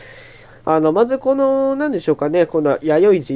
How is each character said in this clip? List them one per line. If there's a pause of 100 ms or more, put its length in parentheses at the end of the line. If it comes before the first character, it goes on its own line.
(680)
あ
の、
ま
ず
こ
の、
な
ん
で
し
ょ
う
か
ね、
こ
の
弥
生 (120)